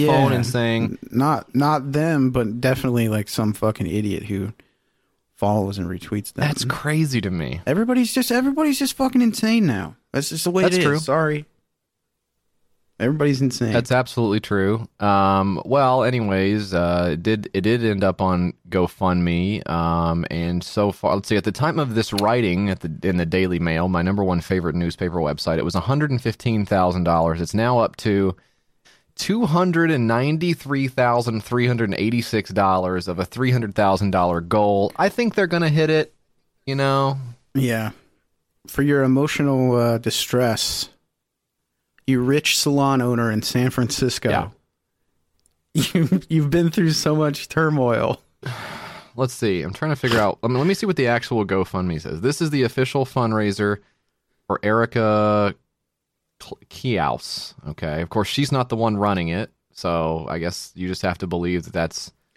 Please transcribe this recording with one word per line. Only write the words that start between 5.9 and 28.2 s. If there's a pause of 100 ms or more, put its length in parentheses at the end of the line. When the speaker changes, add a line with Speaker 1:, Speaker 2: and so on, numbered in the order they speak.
Speaker 2:
them.
Speaker 1:
That's
crazy
to
me.
Speaker 2:
Everybody's
just,
everybody's
just
fucking
insane
now. (160)
That's
just
the
way
Speaker 1:
That's
Speaker 2:
it
is.
Speaker 1:
true.
Speaker 2:
Sorry. (1500)
Everybody's
insane.
Speaker 1:
That's
absolutely
true. (120)
Um,
well,
anyways,
uh,
it
did,
it
did
end
up
on (160)
GoFundMe.
Um,
and
so
far,
let's
see,
at
the
time
of
this
writing
at
the,
in
the
Daily
Mail,
my
number
one
favorite
newspaper
website,
it
was
a
hundred
and
fifteen
thousand
dollars.
It's
now
up
to (800)